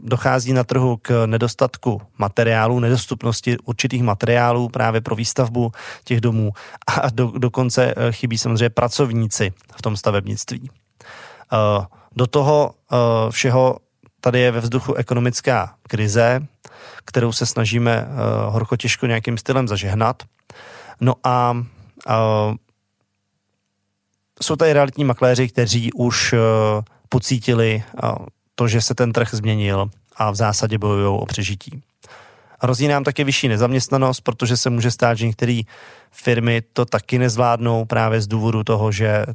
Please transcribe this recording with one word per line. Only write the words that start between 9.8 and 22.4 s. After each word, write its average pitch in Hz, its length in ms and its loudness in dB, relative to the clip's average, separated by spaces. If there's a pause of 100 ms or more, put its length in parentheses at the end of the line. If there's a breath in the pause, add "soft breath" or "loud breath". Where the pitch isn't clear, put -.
tom 107 140 -2
stavebnictví. 104 760 -4 (800 loud breath)
Eh, 104 340 2 (300 soft breath)
do 123 100 2
toho, 147 480 2 (180)
eh, 120 40 2 (340)
všeho 127 460 2 (440)
tady 123 200 2
je 123 100 4
ve 117 100 -2
vzduchu 120 340 -2
ekonomická 120 880 -2
krize, 117 580 0 (640 loud breath)
kterou 117 280 -2
se 120 140 -2
snažíme, 113 600 0
eh, 110 440 -4
horko 113 260 -2
těžko - 300 -4
nějakým 113 320 -2
stylem 131 300 -2
zažehnat. 104 540 -2 (800 loud breath)
No 127 140 2 (100)
a, 123 320 2 (520 soft breath)
eh, 107 460 2 (1900)